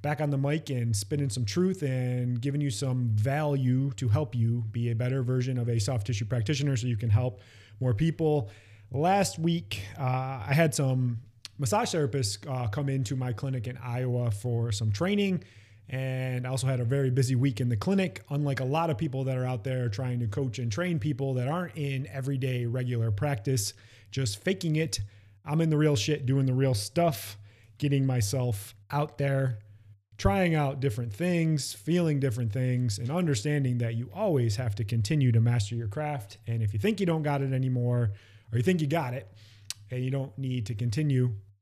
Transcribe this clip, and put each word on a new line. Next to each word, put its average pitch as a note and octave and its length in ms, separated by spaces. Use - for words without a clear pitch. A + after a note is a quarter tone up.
back D3 180
on D3+ 80
the C#3+ 80
mic C#3+ 320
and A#2 260
spinning G#2 360
some A#2+ 160
truth F#3 360
and B2 600
giving C#3 180
you C#3+ 80
some B2+ 460
value C3+ 760
to B2+ 160
help C3+ 260
you A#2 380
be A#2 180
a A#2 40
better B2 280
version B2+ 340
of A#2+ 140
a A#2 80
soft G#2+ 280
tissue G2+ 200
practitioner C3+ 500
so A#2 100
you A#2+ 120
can A#2 100
help B2 320
more B2+ 140
people. D3+ 560
Last F3 480
week, E3 420
uh, D3+ 40
I C#3+ 60
had D#3 220
some B2+ 460
massage G3+ 380
therapists, C#3 520
uh, B2+ 200
come C#3 220
into C3+ 280
my B2+ 160
clinic B2 360
in B2+ 100
Iowa B2 520
for A#2 400
some G#2+ 220
training, F#3+ 520
and C3 580
I B2+ 40
also C3 160
had C3 140
a A#2+ 40
very C3+ 260
busy B2+ 260
week C3+ 240
in B2 100
the A#2 60
clinic. F#3+ 520
Unlike C#3+ 320
a C3+ 40
lot D#3+ 260
of B2 80
people C3+ 260
that C3 140
are B2+ 80
out B2+ 180
there B2+ 240
trying B2 300
to A#2 80
coach B2+ 320
and A#2+ 120
train E3+ 280
people C3+ 360
that B2 140
aren't E3+ 280
in C#3 320
everyday B2+ 580
regular A#2+ 460
practice, C3 600
just B2+ 320
faking F#3 340
it, D#3+ 240
I'm D3+ 160
in E3 100
the D#3 60
real D3 200
shit, D3 300
doing C3+ 200
the B2+ 80
real C3 200
stuff, - 640
getting C#3 280
myself B2 720
out D3 260
there, C3+ 400
trying F#3+ 380
out C#3+ 240
different A#2+ 340
things, D#3+ 600
feeling D#3+ 480
different A#2+ 320
things, B2 480
and A#2+ 100
understanding D3 680
that A#2 180
you A#2 180
always D3 400
have G#2+ 220
to A#2+ 80
continue A#2+ 480
to A2+ 80
master A#2+ 340
your A#2 140
craft. D3 580
And A#2 160
if G#2 100
you G#2 60
think G3+ 220
you G3 60
don't D#3+ 180
got C#3+ 180
it C3+ 100
anymore, B2 600
or A2+ 40
you B2 60
think F3+ 180
you D3+ 60
got C3+ 280
it - 120
and B2+ 140
you C3 80
don't C#3 260
need B2+ 280
to A#2+ 100
continue B2 560